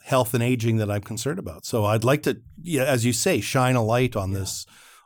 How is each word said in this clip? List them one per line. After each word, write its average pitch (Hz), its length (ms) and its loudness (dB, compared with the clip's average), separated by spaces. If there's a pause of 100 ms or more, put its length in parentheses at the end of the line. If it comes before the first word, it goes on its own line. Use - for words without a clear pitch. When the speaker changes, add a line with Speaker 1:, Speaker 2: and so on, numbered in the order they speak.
Speaker 1:
health 127 300 2
and 117 80 2
aging 117 360 2
that 104 120 0
I'm 104 120 -2
concerned 135 360 -6
about. - 280 -12
So 113 200 0
I'd 110 180 2
like 143 200 2
to, 131 160 -2 (200)
yeah, 156 240 -2
as 131 200 2
you 123 80 4
say, 143 280 2
shine 127 360 2
a 120 80 4
light 120 320 2
on 95 160 -2
Speaker 2:
Yeah. 98 80 -2
Speaker 1:
this, - 260 -8 (400)